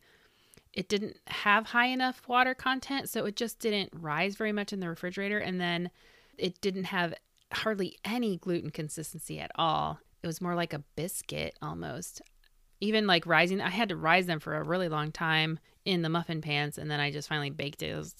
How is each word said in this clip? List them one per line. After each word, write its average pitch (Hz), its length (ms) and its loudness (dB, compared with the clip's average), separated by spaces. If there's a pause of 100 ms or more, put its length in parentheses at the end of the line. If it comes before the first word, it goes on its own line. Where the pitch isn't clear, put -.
(720)
it - 160 -4
didn't 202 380 -2
have 208 400 4
high 240 220 4
enough 254 400 -2
water 254 260 6
content, 262 540 -2
so 220 160 -2
it 208 120 -4
just 233 220 -4
didn't 208 340 0
rise 165 440 -2
very 214 160 0
much 208 200 -2
in 202 80 -4
the 175 80 -2
refrigerator, 196 500 -2
and 180 220 -2
then 175 300 0 (480)
it 180 220 -4
didn't 190 240 -2
have 175 300 -2 (380)
hardly 196 520 -2
any 220 340 0
gluten 170 320 -2
consistency 156 680 -8
at - 160 -8
all. 156 420 2 (240)
It - 40 -6
was 160 140 -4
more 175 140 -2
like 170 180 0
a 147 120 -6 (120)
biscuit - 640 -6
almost. 156 600 -8 (580)
Even, 214 260 2
like, 170 200 4
rising, 175 340 6
I 185 100 0
had 208 180 0
to 175 80 -4
rise 165 300 6
them 160 140 0
for 151 160 -4
a 156 60 -2
really 175 260 0
long 151 240 -2
time 160 460 2 (260)
in 185 180 2
the 160 60 0
muffin 165 320 0
pans, 147 380 -2
and 151 120 -6
then 147 100 0
I 143 100 2
just 143 180 -6
finally 147 220 -2
baked 147 320 -6
it 156 380 -6